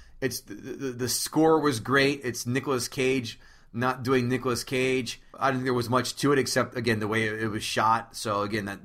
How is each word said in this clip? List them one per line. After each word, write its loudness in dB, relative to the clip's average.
It's -4
the, -16
the, -10
the -4
score 4
was 2
great. 2
It's -4
Nicolas 0
Cage -2
not -2
doing 2
Nicolas 0
Cage. -2
I 0
don't 0
think -4
there 2
was 0
much 0
to 4
it 6
except, 0
again, 0
the -2
way 0
it, -2
it 0
was -4
shot. 2
So, -2
again, -2
that -8